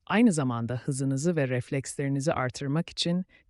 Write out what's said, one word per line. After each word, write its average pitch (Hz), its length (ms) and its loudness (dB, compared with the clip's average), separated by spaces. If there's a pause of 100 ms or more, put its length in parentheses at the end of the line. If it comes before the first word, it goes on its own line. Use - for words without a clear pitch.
Aynı 214 280 6
zamanda 120 420 -2
hızınızı 135 600 -2
ve 143 120 2
reflekslerinizi 139 880 -2
artırmak 139 560 -2
için 180 360 -2 (240)